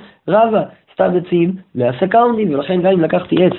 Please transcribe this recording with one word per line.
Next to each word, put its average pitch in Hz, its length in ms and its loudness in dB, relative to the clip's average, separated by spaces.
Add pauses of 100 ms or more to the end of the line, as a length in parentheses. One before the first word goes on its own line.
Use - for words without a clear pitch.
(280)
רבא, 214 340 2 (300)
סתם 185 240 0
עצים 175 360 0 (220)
להסקה 131 460 0
עומדים, 220 340 0
ולכן 170 280 -2
גם 190 100 2
אם 180 80 2
לקחתי 170 440 0
עץ 175 140 2